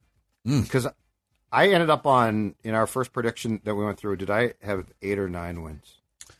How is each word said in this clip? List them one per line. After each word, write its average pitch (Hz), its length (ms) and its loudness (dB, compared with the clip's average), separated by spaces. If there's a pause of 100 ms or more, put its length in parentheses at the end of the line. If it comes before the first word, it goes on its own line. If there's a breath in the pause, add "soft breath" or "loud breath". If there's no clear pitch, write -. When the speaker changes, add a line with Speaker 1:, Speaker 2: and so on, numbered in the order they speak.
(440)
Speaker 1:
Mm. 131 240 0
Speaker 2:
'Cause 131 200 0 (640)
I 147 160 4
ended 170 200 4
up 147 160 2
on, 113 600 2
in 110 100 -4
our 110 140 2
first 127 240 -4
prediction 117 500 -4
that 107 140 -2
we 104 80 -2
went 101 140 -4
through, 101 180 -4
did 92 120 -8
I 110 320 0
have 98 260 -6 (160)
eight 101 180 -2
or 95 80 -2
nine 85 340 -8
wins? 78 380 -16 (400 soft breath)